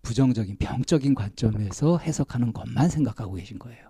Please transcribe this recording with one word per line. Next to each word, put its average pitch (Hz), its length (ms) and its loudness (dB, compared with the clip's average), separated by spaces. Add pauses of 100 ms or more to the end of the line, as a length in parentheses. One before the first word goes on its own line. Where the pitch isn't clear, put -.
부정적인, 113 560 0
병적인 135 560 2
관점에서 107 840 0
해석하는 127 540 -2
것만 123 380 0
생각하고 117 440 -2
계신 92 240 -10
거예요. 120 320 -18